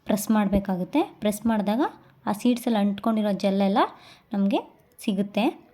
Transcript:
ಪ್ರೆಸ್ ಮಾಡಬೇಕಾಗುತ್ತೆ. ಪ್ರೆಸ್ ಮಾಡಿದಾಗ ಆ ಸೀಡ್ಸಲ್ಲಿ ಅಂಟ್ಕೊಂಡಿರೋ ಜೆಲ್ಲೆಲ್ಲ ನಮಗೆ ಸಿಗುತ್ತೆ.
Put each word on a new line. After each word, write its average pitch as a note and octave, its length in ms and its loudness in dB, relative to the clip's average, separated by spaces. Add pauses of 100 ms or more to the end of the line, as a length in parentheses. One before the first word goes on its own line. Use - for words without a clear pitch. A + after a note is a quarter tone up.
ಪ್ರೆಸ್ G#3 260 0
ಮಾಡಬೇಕಾಗುತ್ತೆ. G3 720 0
ಪ್ರೆಸ್ G#3 420 -4
ಮಾಡಿದಾಗ G#3+ 360 0 (440)
ಆ G#3+ 60 -2
ಸೀಡ್ಸಲ್ಲಿ A#3+ 460 0
ಅಂಟ್ಕೊಂಡಿರೋ G#3 540 0
ಜೆಲ್ಲೆಲ್ಲ G3 460 2 (560)
ನಮಗೆ G3 240 2 (420)
ಸಿಗುತ್ತೆ. G3+ 460 -2 (280)